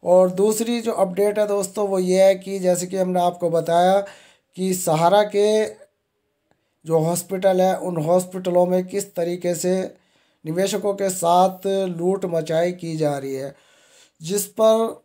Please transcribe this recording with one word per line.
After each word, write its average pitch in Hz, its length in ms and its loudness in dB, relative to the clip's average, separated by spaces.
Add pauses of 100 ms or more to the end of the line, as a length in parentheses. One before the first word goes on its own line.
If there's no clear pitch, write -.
और 185 260 6
दूसरी 220 520 -2
जो 220 100 -4
अपडेट 196 480 0
है 208 80 0
दोस्तों, 202 400 -4
वो 196 120 -2
ये 185 240 2
है 190 120 6
कि 190 240 -8
जैसे 180 280 0
कि 185 100 -6
हमने 180 240 0
आपको 175 280 0
बताया 170 500 2 (560)
कि 185 180 -2
सहारा 180 500 2
के 208 420 2 (1200)
जो 160 140 2
हॉस्पिटल 185 640 0
है, 185 180 2
उन 180 180 -4
हॉस्पिटलों 180 680 2
में 185 220 0
किस 196 280 -8
तरीके 175 400 -4
से 185 400 -2 (500)
निवेशकों 190 480 -2
के 196 160 -2
साथ 185 480 2 (100)
लूट 190 580 -2
मचाई 165 460 -2
की 170 260 -10
जा 147 200 -2
रही 135 160 -8
है, 139 220 -10 (680)
जिस 185 240 -4
पर 220 600 2